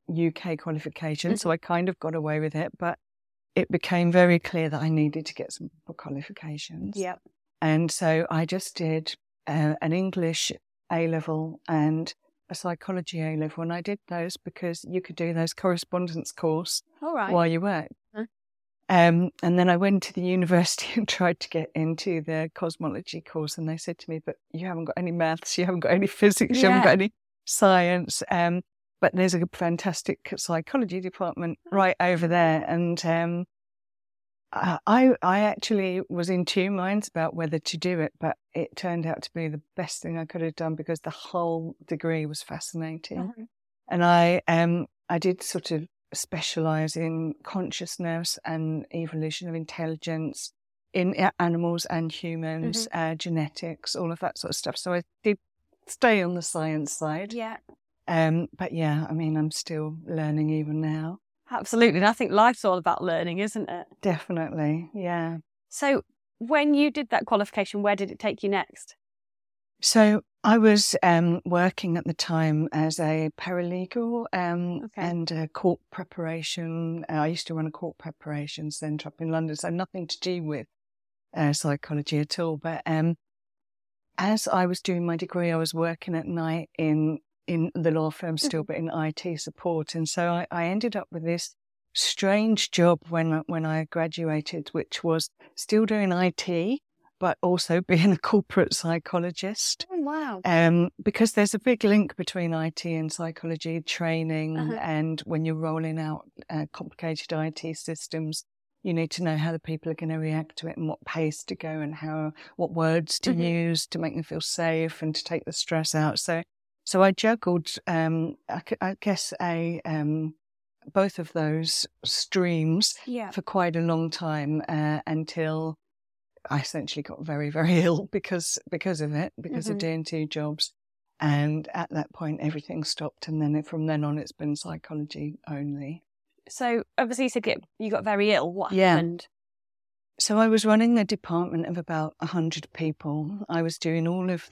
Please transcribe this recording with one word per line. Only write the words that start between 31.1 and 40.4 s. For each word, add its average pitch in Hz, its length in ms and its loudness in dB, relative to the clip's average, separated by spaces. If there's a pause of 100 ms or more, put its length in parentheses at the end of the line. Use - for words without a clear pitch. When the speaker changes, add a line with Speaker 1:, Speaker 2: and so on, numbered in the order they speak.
Speaker 2:
Oh. 339 100 -4
Speaker 1:
right 185 240 4
over 175 280 4
there." 165 400 4
And, 170 380 0
um, 170 400 0 (1080)
I, - 360 -2
I, 254 240 8 (100)
I 185 200 4
actually 196 680 0
was 175 200 -2
in 180 160 2
two 196 260 0
minds 196 360 0
about 165 280 -2
whether 160 240 -2
to - 180 -6
do 180 220 0
it, 156 200 -2
but 156 180 -2 (160)
it - 220 -6
turned 170 300 -4
out 165 180 -4
to - 100 -14
be 165 140 -4
the 151 140 -6 (140)
best - 260 -8
thing 165 160 -6
I 165 80 -6
could 165 160 -8